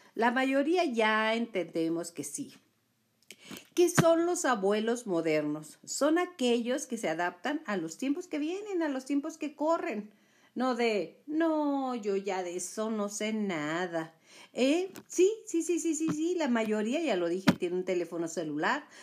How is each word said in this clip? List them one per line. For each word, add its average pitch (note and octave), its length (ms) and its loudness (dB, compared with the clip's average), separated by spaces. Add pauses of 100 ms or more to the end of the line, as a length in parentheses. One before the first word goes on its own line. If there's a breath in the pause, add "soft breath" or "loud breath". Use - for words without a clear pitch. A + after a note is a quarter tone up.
(160 loud breath)
la A#3 160 2
mayoría C4+ 540 2
ya A3 480 2
entendemos E3+ 800 -2
que C#3+ 120 -8
sí. - 300 -10 (1200 loud breath)
¿Qué F4 160 6
son E4 380 6
los F4 180 0
abuelos A3 600 2
modernos? D3+ 800 0
Son D#4 340 2
aquellos B3 640 0
que A#3 120 -6
se G3+ 120 -2
adaptan F3+ 560 -2
a G#3 120 -2
los D#3+ 200 -6
tiempos C#4+ 300 -2
que D4+ 100 -6
vienen, F4+ 460 -4
a D4+ 60 0
los C4 160 -4
tiempos C#4+ 340 -4
que D4 160 -8
corren. D#4+ 560 -2 (420 soft breath)
No B3 220 0
de, G#3+ 500 0
"No, D4 720 0
yo G#3 200 0
ya G3 280 -2
de F3 140 -6
eso A3 340 -4
no G#3 180 -2
sé G#3+ 240 -4
nada". E3+ 800 -2 (400 loud breath)
¿Eh? D#4 380 2 (160)
Sí, F#4 240 4 (140)
sí, E4 180 -2
sí, E4+ 160 0
sí, D#4+ 160 0
sí, D#4 140 0
sí. D#4+ 260 0
La D#4+ 120 0
mayoría, A3+ 540 0
ya C4 140 0
lo F3 120 0
dije, F3+ 260 2
tiene F3+ 220 -4
un F#3 100 -2
teléfono F3 420 -2
celular, E3 600 -2 (160 loud breath)